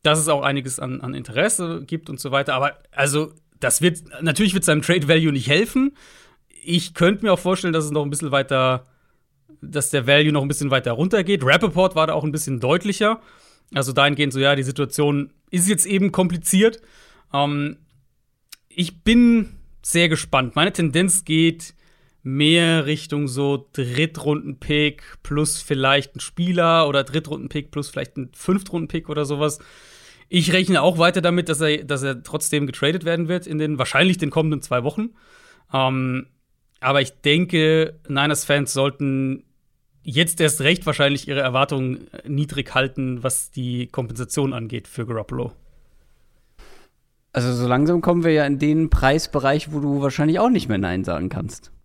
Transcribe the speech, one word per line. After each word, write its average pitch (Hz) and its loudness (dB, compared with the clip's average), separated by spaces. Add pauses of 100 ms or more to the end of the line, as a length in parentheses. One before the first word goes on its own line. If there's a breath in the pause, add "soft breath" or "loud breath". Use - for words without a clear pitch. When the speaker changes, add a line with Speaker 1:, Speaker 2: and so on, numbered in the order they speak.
Speaker 1:
dass 151 4
es 160 0
auch 143 2
einiges 135 -2
an, 127 -8
an 127 -8
Interesse 165 -2
gibt 160 -8
und 135 -12
so 131 -8
weiter. 135 0
Aber 139 -2 (120)
also, 143 0 (260)
das - 0
wird, 175 2 (200)
natürlich 185 2
wird 190 0
seinem 151 2
Trade 170 0
Value 160 4
nicht 127 -2
helfen. 233 2 (720 soft breath)
Ich 170 -2
könnte 202 2
mir 196 4
auch 180 2
vorstellen, 180 -2
dass 160 0
es 147 -6
noch 147 0
ein 143 -4
bisschen 147 -6
weiter, 131 0 (760)
dass 143 -6
der 127 0
Value 151 6
noch 147 2
ein 143 -2
bisschen 143 -2
weiter 123 0
runtergeht. 185 0
Rappaport 180 2
war 160 2
da 156 -2
auch 151 -2
ein 151 -2
bisschen 135 -6
deutlicher. 196 0 (540 soft breath)
Also 135 -2
dahingehend 143 2
so, 135 -4
ja, 139 4
die 135 -2
Situation 143 -2 (200)
ist 180 0
jetzt - 0
eben 196 0
kompliziert. 190 0 (500 soft breath)
Ähm, 143 -2 (920)
ich - -6
bin 233 4 (280)
sehr 170 2
gespannt. 135 0
Meine 175 2
Tendenz 170 0
geht 165 0 (500)
mehr 160 4
Richtung 147 -4
so 139 -2
Drittrunden-Pick 147 -2 (200)
plus 151 -2
vielleicht 135 0
ein 131 -12
Spieler 170 2
oder 139 0
Drittrunden-Pick 147 -6
plus 147 -8
vielleicht - -10
ein 127 -10
Fünftrunden-Pick 175 -4
oder 151 -2
sowas. 147 -2 (680 loud breath)
Ich 175 2
rechne 185 4
auch 165 4
weiter 175 4
damit, 175 0
dass 151 -2
er, 151 0
dass 139 -4
er 135 -4
trotzdem 147 -2
getradet 160 -2
werden 165 -2
wird 175 -4
in 156 -6
den, 151 -2
wahrscheinlich 175 2
den 156 -2
kommenden 156 0
zwei 123 -2
Wochen. 214 -4 (640 soft breath)
Ähm, 131 0 (520)
aber 139 2
ich 131 -4 (100)
denke, 160 2
Niners-Fans 143 0
sollten 135 -2 (580)
jetzt 160 0
erst 151 2
recht 170 2
wahrscheinlich 143 0
ihre 139 -2
Erwartungen 131 -2 (180)
niedrig 143 -4
halten, 131 -2
was - -4
die 123 -6
Kompensation 123 -4
angeht 113 -10
für 120 -8
Garoppolo. 120 -8 (1800 soft breath)
Speaker 2:
Also 123 -2
so 123 -2
langsam 151 2
kommen 175 2
wir 165 4
ja 151 2
in 139 -2
den 151 2
Preisbereich, 147 0
wo 147 -4
du 143 0
wahrscheinlich 147 0
auch 226 4
nicht 202 0
mehr 104 0
Nein 95 -2
sagen 87 -4
kannst. - -10 (140)